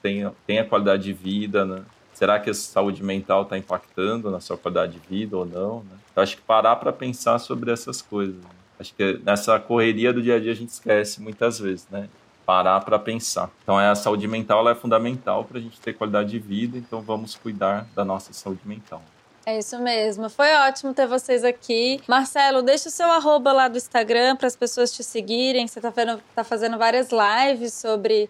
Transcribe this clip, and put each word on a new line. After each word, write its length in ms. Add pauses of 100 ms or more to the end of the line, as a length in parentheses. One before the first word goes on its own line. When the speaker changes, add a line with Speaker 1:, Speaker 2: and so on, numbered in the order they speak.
Speaker 1:
tenha, 320 (120)
tenha 200
qualidade 380
de 100
vida, 520
né? 180 (300)
Será 240
que 120
a 40
saúde 480
mental 440
tá 120
impactando 720
na 120
sua 160
qualidade 420
de 80
vida 300
ou 80
não, 320 (120)
né? 60 (200)
Eu 60
acho 140
que 60
parar 340
pra 160
pensar 480
sobre 320
essas 300
coisas, 340
né? 140 (280)
Acho 160
que 300
nessa 360
correria 520
do 100
dia 140
a 40
dia 120
a 40
gente 140
esquece 520
muitas 380
vezes, 300
né? 200 (360)
Parar 360
pra 180
pensar. 500 (140)
Então, 160
é, 100
a 60
saúde 320
mental, 320
ela 120
é 40
fundamental 680
pra 140
gente 200
ter 140
qualidade 380
de 80
vida, 380
então 220
vamos 360
cuidar 600
da 80
nossa 300
saúde 320
mental. 360 (440)
Speaker 2:
É 120
isso 220
mesmo. 500
Foi 240
ótimo 400
ter 140
vocês 360
aqui. 640
Marcelo, 540
deixa 260
o 40
seu 160
arroba 440
lá 160
do 100
Instagram 580
pras 200
pessoas 360
te 120
seguirem. 640
Você 140
tá 80
vendo, 300 (160)
tá 80
fazendo 340
várias 340
lives 640
sobre 560